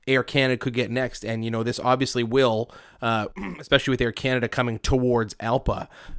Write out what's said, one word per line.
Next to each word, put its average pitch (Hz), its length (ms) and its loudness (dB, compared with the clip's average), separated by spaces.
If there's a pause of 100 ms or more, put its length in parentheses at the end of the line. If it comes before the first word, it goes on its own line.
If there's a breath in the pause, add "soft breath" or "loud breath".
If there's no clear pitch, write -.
Air 131 160 4
Canada 131 340 2
could 123 160 -4
get 117 180 -2
next. 123 320 -4
And, 113 220 -4
you 113 60 -2
know, 113 120 -2
this 120 160 -2
obviously 127 460 0
will, 117 500 2 (280 loud breath)
uh, 113 240 0 (160)
<clears throat> 92 180 -10
especially - 300 2
with 127 100 2
Air 120 100 2
Canada 123 380 0
coming 120 300 -2
towards 123 560 2
alpa, 113 520 -2 (320 loud breath)